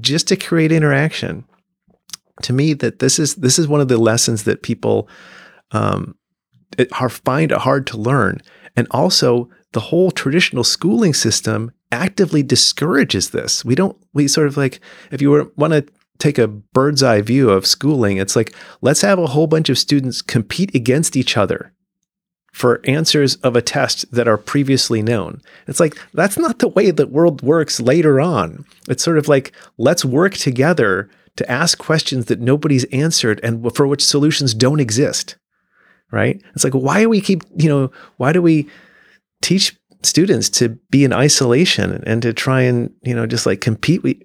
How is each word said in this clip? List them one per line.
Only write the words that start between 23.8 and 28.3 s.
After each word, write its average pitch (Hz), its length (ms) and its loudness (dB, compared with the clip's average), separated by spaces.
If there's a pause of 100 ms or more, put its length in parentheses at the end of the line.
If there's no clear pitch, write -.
that 117 160 0
are 107 120 2
previously 131 640 -2
known. 107 380 -4 (280)
It's 139 100 -4
like, 160 180 2 (180)
that's 190 240 0
not 320 200 -2
the 226 100 2
way 190 220 2
the 151 160 0
world 160 360 0
works 151 380 0
later 143 380 4
on. 120 460 -2 (240)